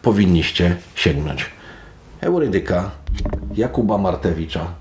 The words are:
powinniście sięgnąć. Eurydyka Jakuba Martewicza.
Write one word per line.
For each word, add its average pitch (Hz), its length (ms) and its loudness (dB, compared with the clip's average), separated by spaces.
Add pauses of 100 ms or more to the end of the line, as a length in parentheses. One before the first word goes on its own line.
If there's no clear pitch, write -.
powinniście 90 760 4 (180)
sięgnąć. 73 500 0 (760)
Eurydyka 101 680 0 (640)
Jakuba 107 420 0
Martewicza. 85 840 -2